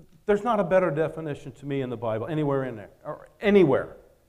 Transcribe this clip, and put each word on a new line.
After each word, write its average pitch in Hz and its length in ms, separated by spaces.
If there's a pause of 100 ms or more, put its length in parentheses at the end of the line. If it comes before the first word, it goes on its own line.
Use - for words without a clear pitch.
(240)
there's 202 180
not 226 160
a 196 60
better 185 260
definition 151 640
to - 140
me 139 160
in 123 80
the 117 80
Bible, 110 300
anywhere 151 360
in 123 120
there, 98 120 (160)
or - 240 (140)
anywhere, 175 560 (300)